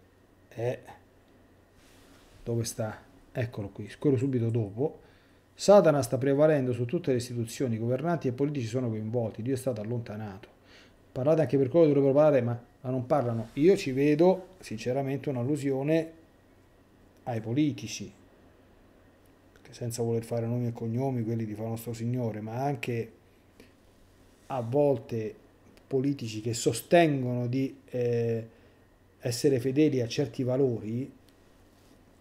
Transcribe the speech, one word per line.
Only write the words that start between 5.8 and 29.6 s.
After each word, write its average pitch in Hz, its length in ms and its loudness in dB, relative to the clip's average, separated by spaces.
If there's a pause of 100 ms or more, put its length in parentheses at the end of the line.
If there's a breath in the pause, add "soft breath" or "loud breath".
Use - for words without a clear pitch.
sta 123 160 -2
prevalendo 139 540 4
su 120 140 -2
tutte 165 260 -2
le 123 60 2
istituzioni, 117 600 -4
governanti 131 520 -2
e - 20 0
politici 143 360 -2
sono 123 200 -4
coinvolti, 110 540 -4
Dio 127 120 -4
è 127 40 -2
stato 113 240 -4
allontanato." 107 680 -8 (640 soft breath)
Parlate 151 300 2
anche 139 160 2
per 135 100 4
quello 160 200 6
che 143 60 4
dovrebbero 139 240 4
parlare, 147 240 6
ma, 117 160 -2 (240)
ma 127 80 -8
non 127 160 -2
parlano. 120 480 0
Io 170 220 6
ci 147 160 -2
vedo, 151 580 4 (100)
sinceramente, 135 680 -4
un'allusione 139 840 0 (1120)
ai 117 180 -4
politici, 113 680 -2 (1500)
che - 120 -20
senza 120 280 -6
voler 117 220 -2
fare 117 220 -4
nomi 120 220 -2
e 117 60 -2
cognomi, 120 500 -4
quelli 113 200 -4
di 107 100 -8
Fa 104 100 -8
Nostro 113 280 -6
Signore, 113 480 -4
ma 113 240 -6
anche 120 480 -4 (1400 soft breath)
a 131 140 -4
volte 117 760 0 (500)
politici 131 540 -2
che 113 140 -4
sostengono 127 920 2
di, 131 400 -4
eh, 117 600 -2 (720 soft breath)
essere 127 400 0
fedeli 135 400 2